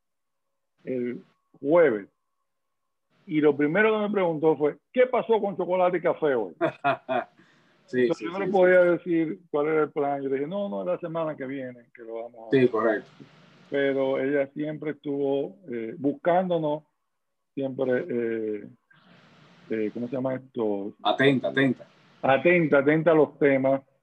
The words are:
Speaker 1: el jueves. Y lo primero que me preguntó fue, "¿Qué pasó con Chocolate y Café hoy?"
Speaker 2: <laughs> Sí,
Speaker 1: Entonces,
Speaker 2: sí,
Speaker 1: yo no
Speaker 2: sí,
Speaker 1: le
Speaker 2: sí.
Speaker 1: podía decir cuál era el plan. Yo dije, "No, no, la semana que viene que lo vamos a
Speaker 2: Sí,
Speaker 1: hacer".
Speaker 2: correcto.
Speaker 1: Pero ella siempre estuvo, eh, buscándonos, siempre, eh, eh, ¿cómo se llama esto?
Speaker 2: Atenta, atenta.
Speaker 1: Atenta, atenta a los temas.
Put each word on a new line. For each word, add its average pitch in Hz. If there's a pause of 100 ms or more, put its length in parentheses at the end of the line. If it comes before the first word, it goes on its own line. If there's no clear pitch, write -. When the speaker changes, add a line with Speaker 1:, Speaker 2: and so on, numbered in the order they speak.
(840)
Speaker 1:
el 123 (380)
jueves. 139 (1160)
Y 156
lo 147
primero 175
que 214 (100)
me -
preguntó 160
fue, 143 (140)
"¿Qué 254
pasó 226
con 202
Chocolate 180
y -
Café 151
hoy?" 101
Speaker 2:
<laughs> - (580)
Sí, 127
Speaker 1:
Entonces, 123
Speaker 2:
sí, 156
Speaker 1:
yo 170
no 185
Speaker 2:
sí, -
Speaker 1:
le -
Speaker 2:
sí. 185
Speaker 1:
podía 185
decir 165 (100)
cuál 147
era 156
el 147
plan. 143
Yo 135
dije, 135
"No, 202
no, 196
la 180
semana 160
que 135
viene 127
que 120
lo 113
vamos 117
a 113
Speaker 2:
Sí, 135
Speaker 1:
hacer". 123
Speaker 2:
correcto. 110 (600)
Speaker 1:
Pero 135
ella 139
siempre 151
estuvo, 143 (160)
eh, 113
buscándonos, 160 (720)
siempre, 131
eh, 113 (1040)
eh, 107
¿cómo 120
se 135
llama 131
esto? 107
Speaker 2:
Atenta, 131
atenta. - (320)
Speaker 1:
Atenta, 143
atenta 156
a -
los 147
temas. 135 (220)